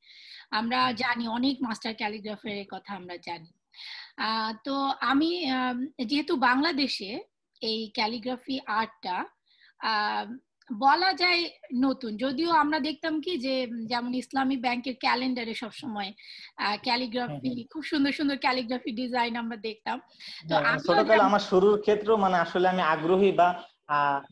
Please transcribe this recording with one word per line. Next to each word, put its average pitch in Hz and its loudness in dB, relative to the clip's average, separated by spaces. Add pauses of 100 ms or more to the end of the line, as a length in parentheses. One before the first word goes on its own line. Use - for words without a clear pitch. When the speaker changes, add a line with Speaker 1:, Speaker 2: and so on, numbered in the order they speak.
(500)
Speaker 1:
আমরা 233 0
Speaker 2:
হুম। 254 2
Speaker 1:
জানি, 233 -2
অনেক 254 0
মাস্টার 226 -4
ক্যালিগ্রাফারের 214 -6
কথা 190 -12
আমরা 180 -12
জানি। 170 -12 (640)
আহ, 220 -2 (120)
তো 277 -4 (260)
আমি, 302 2
আম, 254 -2 (200)
যেহেতু 294 0
বাংলাদেশে 262 0 (500)
এই 220 -4
ক্যালিগ্রাফি 247 -4
আর্টটা, 214 -4 (600)
আহ, 208 -2 (520)
বলা 311 4
যায় 349 0 (240)
নতুন, 254 0
যদিও 269 0
আমরা 302 4
দেখতাম 311 -2
কি 359 -4
যে, 262 -2
উম, 226 -8
যেমন 240 -2
ইসলামী 262 0
ব্যাংকের 247 -2
ক্যালেন্ডারে 247 -2
সবসময়, 208 -8 (440)
আহ, 208 -2
ক্যালিগ্রাফি, 247 -2
Speaker 2:
হুম, 247 -6
হুম। 240 -8
Speaker 1:
খুব - -12
সুন্দর 277 0
সুন্দর 277 -2
ক্যালিগ্রাফি 254 -2
ডিজাইন 240 -2
আমরা 233 -6
দেখতাম। 220 -8 (480)
তো - 2
Speaker 2:
হ্যাঁ, 147 4
Speaker 1:
আমিও 233 2
Speaker 2:
ছোটকালে 208 4
Speaker 1:
যেমন 214 8
Speaker 2:
আমার 202 6
শুরুর 202 6
ক্ষেত্রেও, 208 2
মানে, 190 4
আসলে 180 2
আমি 185 2
আগ্রহী 170 4
বা, 165 6 (400)
আহ, 143 2